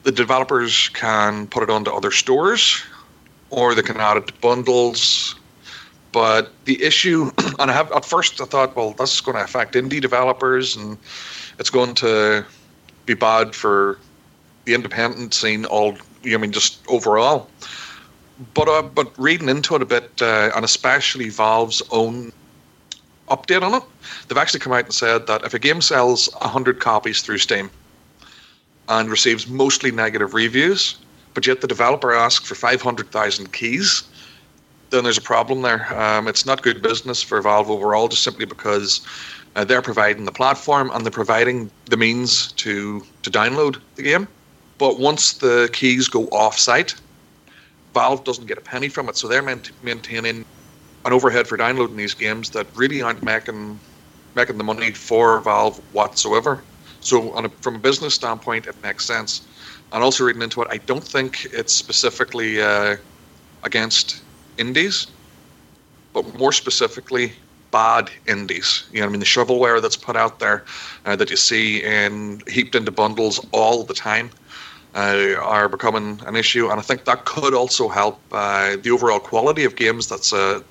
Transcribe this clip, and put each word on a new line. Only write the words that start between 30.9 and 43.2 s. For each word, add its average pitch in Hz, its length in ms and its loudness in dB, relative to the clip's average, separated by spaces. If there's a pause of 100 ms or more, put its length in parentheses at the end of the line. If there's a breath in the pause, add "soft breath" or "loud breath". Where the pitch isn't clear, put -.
but 131 140 -4
yet 131 140 0
the 135 60 -4
developer 123 460 2
asks 117 340 2
for 104 80 -8
five 120 260 0
hundred 117 300 -4
thousand 101 400 -2
keys, 135 520 -2 (880 loud breath)
then 127 120 4
there's 120 140 2
a - 40 -2 (140)
problem 123 280 0
there. 113 180 0 (180)
Um, 107 280 0
it's - 180 -2
not 131 160 0
good 110 200 0
business 113 420 -2
for 107 180 -2
Valve 104 300 2
overall, 104 360 2
just - 160 0
simply 110 220 -4
because, 101 560 -2 (540 loud breath)
uh, 104 100 0
they're 123 160 2
providing 104 440 0
the 95 60 -4
platform 139 640 0
and 117 100 -4
they're 113 80 -2
providing 113 580 0 (200)
the 117 80 2
means 117 560 0
to, 104 500 -6 (200)